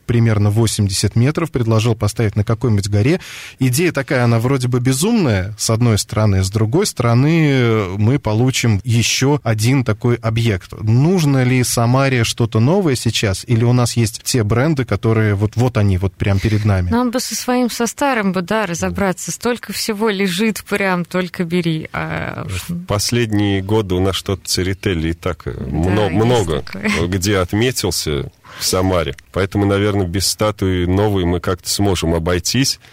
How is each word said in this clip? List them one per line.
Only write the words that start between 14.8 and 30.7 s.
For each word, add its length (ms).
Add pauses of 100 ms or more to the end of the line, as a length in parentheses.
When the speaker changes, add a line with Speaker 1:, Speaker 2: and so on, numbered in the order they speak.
Speaker 1:
которые 480
вот, 220
вот 200
они, 220
вот 160
прям 240
перед 260
нами? 260
Speaker 2:
Нам 200
бы 100
со 140
своим, 360
со 160
старым 460
бы, 80
да, 260
разобраться. 640
Столько 440
всего 340
лежит 560
прям, 400
только 400
бери. 480
А 540 (220)
Speaker 3:
В 180
последние 760
годы 320
у 60
нас 160
что-то 300
Церетели 640
и 20
так, 340
э, 120
Speaker 2:
Да, 80
Speaker 3:
мно-, 380
Speaker 2:
есть 100
Speaker 3:
много 480
Speaker 2:
такое. 440
Speaker 3:
где 320
отметился 920 (260)
в 60
Самаре. 500 (180)
Поэтому, 340
наверное, 400
без 200
статуи 600